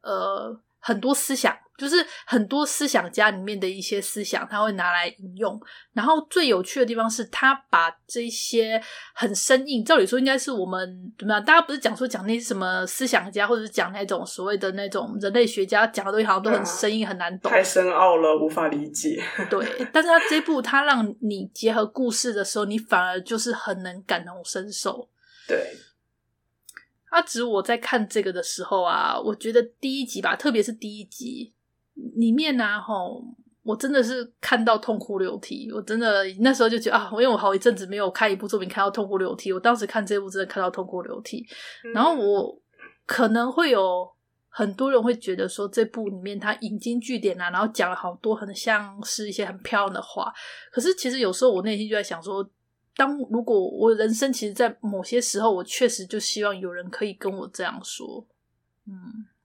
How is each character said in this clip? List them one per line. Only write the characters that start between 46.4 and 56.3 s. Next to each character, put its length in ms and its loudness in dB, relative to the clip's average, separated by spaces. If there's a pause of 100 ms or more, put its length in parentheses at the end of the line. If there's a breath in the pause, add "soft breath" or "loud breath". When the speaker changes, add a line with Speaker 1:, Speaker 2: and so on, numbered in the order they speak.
Speaker 1:
引 220 -8
经 220 -2
据 180 -4
典 220 0
啊， 80 -2
然 100 -2
后 100 2
讲 200 0
了 80 -4
好 240 -8
多 140 0
很 200 -8
像 480 -2
是 240 -6
一 60 -8
些 140 -2
很 140 -10
漂 260 0
亮 80 -4
的 80 -6
话。 280 -6 (400 loud breath)
可 80 -2
是 160 2
其 160 -2
实 100 -4
有 120 0
时 100 -2
候 100 6
我 100 0
内 160 -2
心 100 -4
就 80 -2
在 60 0
想 200 -8
说， 240 -4 (500)
当， 200 2 (140)
如 100 2
果 160 2
我 380 4
人 180 2
生 200 2
其 120 -4
实 80 -4
在 280 2
某 240 -4
些 160 2
时 200 -2
候， 140 4
我 80 -2
确 260 0
实 160 -4
就 140 -6
希 240 -4